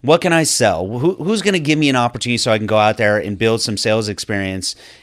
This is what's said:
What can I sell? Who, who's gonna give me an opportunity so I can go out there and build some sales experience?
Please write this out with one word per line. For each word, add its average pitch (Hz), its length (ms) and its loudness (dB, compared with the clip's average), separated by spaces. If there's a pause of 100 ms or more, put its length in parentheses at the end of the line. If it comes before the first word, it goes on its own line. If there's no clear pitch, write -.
What 156 200 4
can 185 100 0
I 165 120 4
sell? 95 440 0
Who, 123 280 -2
who's 202 260 -2
gonna 190 160 0
give 156 220 0
me 147 100 2
an 131 60 2
opportunity 120 420 -2
so 117 140 0
I 110 80 2
can 107 80 -4
go 107 100 2
out 107 200 2
there 107 200 2
and 98 180 -4
build 113 260 0
some 107 160 -4
sales 110 320 0
experience? 95 680 -6 (280)